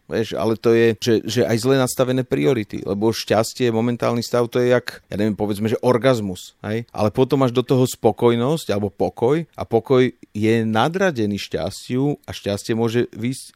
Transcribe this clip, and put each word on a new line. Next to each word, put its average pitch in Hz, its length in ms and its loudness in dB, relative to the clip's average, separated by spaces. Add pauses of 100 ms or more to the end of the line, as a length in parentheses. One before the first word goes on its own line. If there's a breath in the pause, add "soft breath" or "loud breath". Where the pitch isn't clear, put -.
Vieš, - 320 -4
ale 107 160 0
to 117 160 0
je, 117 320 4
že, 120 120 2 (120)
že 110 160 -2
aj 120 160 0
zle 127 220 2
nastavené 127 420 0
priority, 135 640 -2
lebo 101 240 0
šťastie, 113 640 0
momentálny 120 480 -2
stav, 120 240 0
to 123 160 0
je 123 80 2
jak, - 400 0
ja - 80 -8
neviem, 107 160 0
povedzme, 104 320 -4
že 113 160 -2
orgazmus, 117 800 0
hej? 110 320 -6
Ale 107 160 0
potom 131 320 2
máš 127 100 2
do 123 140 0
toho 131 180 4
spokojnosť 120 840 0
alebo 101 220 -2
pokoj 120 500 -2 (160)
a - 80 -6
pokoj 127 400 2 (280)
je 110 200 2 (120)
nadradený 117 720 0
šťastiu 123 880 -4
a - 40 -10
šťastie 101 440 -4
môže 113 400 0
výsť 123 300 -8 (120)